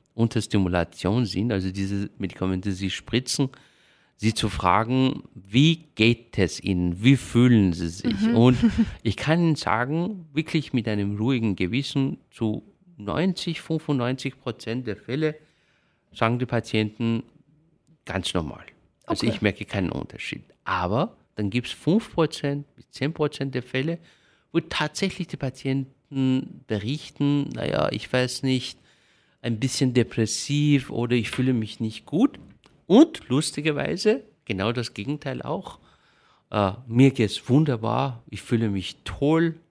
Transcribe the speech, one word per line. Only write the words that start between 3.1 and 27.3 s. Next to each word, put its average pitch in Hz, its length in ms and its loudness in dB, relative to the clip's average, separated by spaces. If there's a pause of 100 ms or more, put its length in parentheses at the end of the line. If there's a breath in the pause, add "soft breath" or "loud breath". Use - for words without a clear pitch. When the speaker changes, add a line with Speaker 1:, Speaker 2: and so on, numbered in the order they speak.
Speaker 1:
sie 107 160 2
zu 110 160 -2
fragen, 113 760 2 (100)
wie 139 520 2 (100)
geht 113 420 2
es 92 240 0
ihnen, 90 400 0
wie 131 140 6
fühlen 117 560 4
sie 85 160 -4
sich? 202 400 -2
Speaker 2:
Mhm. 233 80 2
Speaker 1:
Und 123 220 6 (240)
Speaker 2:
<laughs> - 200 -4
Speaker 1:
ich 104 140 -2
kann 165 240 0
Ihnen 165 160 4
sagen, 160 760 -2
wirklich 156 400 -2
mit 120 140 0
einem 104 300 -2
ruhigen 113 400 0
Gewissen, 135 600 -2 (120)
zu 110 320 -4 (340)
neunzig, 165 640 -2
fünfundneunzig 131 800 -4
Prozent 120 460 -8
der 101 100 -6
Fälle 151 380 -4 (800 soft breath)
sagen 117 260 0
die 120 80 -2
Patienten, 113 800 -2 (800)
"Ganz 92 300 -4
normal." 80 320 -4 (400)
Also - 200 -2
Speaker 2:
Okay. 110 80 0
Speaker 1:
ich - 80 -4
merke 101 220 0
keinen 98 260 -2
Unterschied. - 540 -8 (180)
Aber 95 540 -2 (180)
dann 104 160 -4
gibt's 120 220 -4
fünf - 420 0
Prozent 143 600 -4
bis - 160 -20
zehn 147 200 -4
Prozent 139 440 -4
der 123 80 -4
Fälle, 160 340 -4 (540 soft breath)
wo 165 80 2
tatsächlich - 640 -4
die - 100 -10
Patienten 135 1300 -2
berichten, 143 800 -2